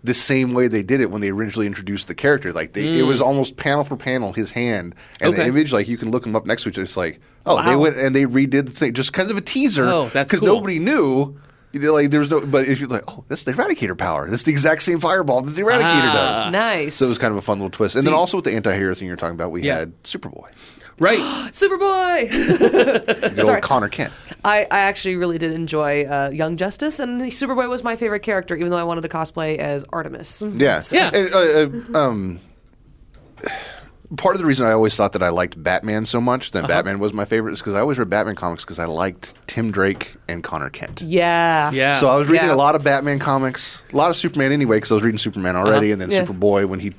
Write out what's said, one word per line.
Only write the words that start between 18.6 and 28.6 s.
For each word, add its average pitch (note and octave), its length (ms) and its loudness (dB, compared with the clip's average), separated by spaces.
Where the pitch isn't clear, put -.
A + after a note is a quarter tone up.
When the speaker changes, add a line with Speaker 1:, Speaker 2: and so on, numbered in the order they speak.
Speaker 1:
thing F#2+ 140 -8
you're F2+ 100 -8
talking E2+ 180 -6
about, E2+ 160 -6
we F2 120 -6
Speaker 2:
Yeah. D#2+ 160 -2
Speaker 1:
had E2 240 -10
Superboy. - 420 -12
Speaker 2:
Right. G3 220 2
Speaker 3:
<gasps> - 320 -8
Superboy! F#4 800 0
<laughs> - 300 2
Speaker 1:
Good - 800 2
old G#2+ 60 4
Speaker 3:
Sorry. - 140 4
Speaker 1:
Connor A2 300 0
Kent. - 240 -6
Speaker 3:
I, G#3 140 4
I G3+ 80 4
actually G3 380 0
really F3 200 0
did D#3+ 140 -2
enjoy, D3+ 540 0
uh, C#3 280 -2
Young D#3+ 220 -2
Justice, C#4+ 460 -4
and B3 220 -4
Superboy B3+ 440 -2
was B3 160 -6
my A3+ 140 -4
favorite G#3 260 -2
character, F#3+ 320 -2
even F3 160 -2